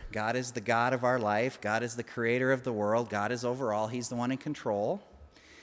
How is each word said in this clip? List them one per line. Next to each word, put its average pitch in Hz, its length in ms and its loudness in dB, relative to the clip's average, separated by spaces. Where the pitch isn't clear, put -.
God 110 240 0
is 123 160 -4
the 117 80 -6
God 120 320 2
of 123 120 0
our 127 140 4
life, 110 440 2
God 110 200 0
is 117 140 -4
the 120 60 -4
creator 123 500 2
of 127 120 0
the 123 80 -2
world, 107 360 2
God 104 240 0
is 123 140 -4
over 123 260 0
all, 107 140 0
he's 120 240 -4
the 127 40 -6
one 120 160 0
in 131 60 -2
control. 131 640 -2